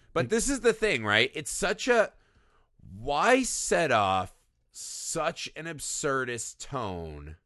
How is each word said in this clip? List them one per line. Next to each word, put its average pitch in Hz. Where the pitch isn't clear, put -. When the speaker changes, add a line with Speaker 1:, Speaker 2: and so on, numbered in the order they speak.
Speaker 1:
But 131
Speaker 2:
Like 117
Speaker 1:
this 220
is 277
the 226
thing, 170
right? 107
It's 151
such -
a, 233
why 160
set 175
off 95
such -
an 156
absurdist 135
tone 82